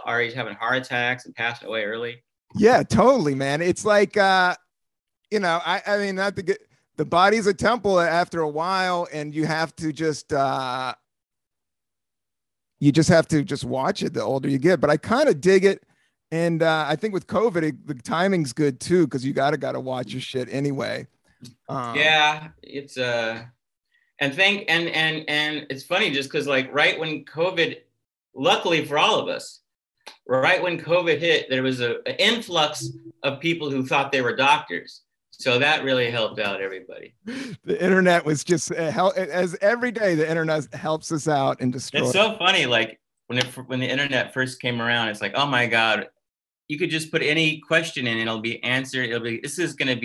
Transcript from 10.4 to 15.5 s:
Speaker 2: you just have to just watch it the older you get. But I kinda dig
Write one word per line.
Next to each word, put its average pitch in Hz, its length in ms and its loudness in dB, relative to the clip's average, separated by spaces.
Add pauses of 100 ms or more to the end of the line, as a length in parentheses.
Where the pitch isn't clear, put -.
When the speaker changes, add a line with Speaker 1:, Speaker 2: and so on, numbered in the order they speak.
Speaker 2:
you 143 120 6
just 156 160 4
have 170 200 6
to 151 160 2
just 139 200 -6
watch 131 380 -2
it - 100 -4
the 120 100 -4
older 135 260 -2
you 135 100 0
get. 165 220 4
But 147 100 2
I 156 60 4
kinda 240 380 2
dig 185 300 4